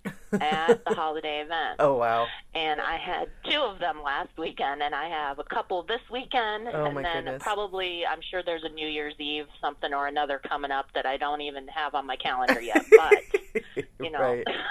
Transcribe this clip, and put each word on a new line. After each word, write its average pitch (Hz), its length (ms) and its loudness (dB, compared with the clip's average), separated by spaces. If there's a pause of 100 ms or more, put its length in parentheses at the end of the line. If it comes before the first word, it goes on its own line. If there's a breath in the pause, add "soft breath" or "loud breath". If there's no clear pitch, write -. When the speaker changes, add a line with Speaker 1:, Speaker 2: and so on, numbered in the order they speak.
Speaker 1:
<laughs> - 360 -6
Speaker 2:
at 156 440 4
the 170 100 0
holiday 156 460 -2
event. 151 400 -4
Speaker 1:
Oh, 143 160 8
wow. 117 300 2 (280 loud breath)
Speaker 2:
And 156 260 0
I - 160 -2
had - 320 -4 (160)
two - 160 0
of 208 200 -2
them 156 240 -2
last 143 340 -2
weekend, 147 440 -2
and 147 120 -2
I 147 140 -4
have 147 320 -4
a 143 40 -8
couple 190 380 -2
this 220 180 -4 (120)
weekend, 226 600 -2
Speaker 1:
Oh, 151 120 0
Speaker 2:
and 143 100 0
Speaker 1:
my 139 80 -4
Speaker 2:
then 165 220 -2
Speaker 1:
goodness. 139 180 -6
Speaker 2:
probably, 185 640 -2
I'm 156 140 -2 (100)
sure 180 140 -4
there's 170 200 -2
a 160 40 -6
New 156 180 -6
Year's 151 320 -4
Eve 151 280 -4 (140)
something 147 320 -2
or 139 140 0
another 143 400 0
coming 143 240 -2
up 135 240 0
that 131 120 -2
I 135 100 0
don't 147 240 -2
even 139 280 -8
have 147 280 -4
on 139 100 -2
my 135 100 -4
calendar 127 440 2
Speaker 1:
<laughs> - 20 -6
Speaker 2:
yet, 113 220 4 (120)
but, - 880 4 (140)
you 165 140 -8
know. 147 80 -2
Speaker 1:
Right. 123 320 2
Speaker 2:
<laughs> - 40 -4 (140)